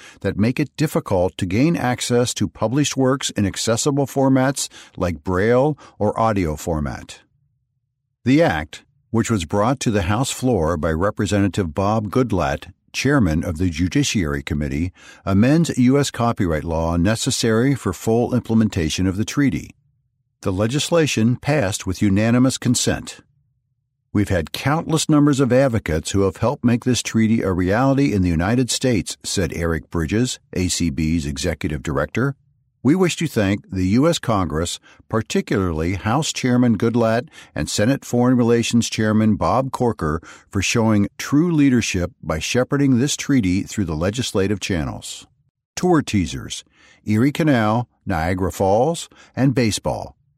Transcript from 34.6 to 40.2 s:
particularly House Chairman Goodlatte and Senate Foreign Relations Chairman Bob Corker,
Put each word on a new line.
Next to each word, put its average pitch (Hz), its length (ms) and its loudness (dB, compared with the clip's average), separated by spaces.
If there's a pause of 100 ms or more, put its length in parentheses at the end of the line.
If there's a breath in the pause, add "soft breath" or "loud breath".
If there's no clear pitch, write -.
particularly 95 840 -2
House 120 360 -2
Chairman 123 460 2
Goodlatte 113 500 0 (260 loud breath)
and 78 160 -6
Senate 120 360 0
Foreign 123 320 2
Relations 117 520 2
Chairman 107 460 2
Bob 113 380 0
Corker, 85 480 -2 (260 loud breath)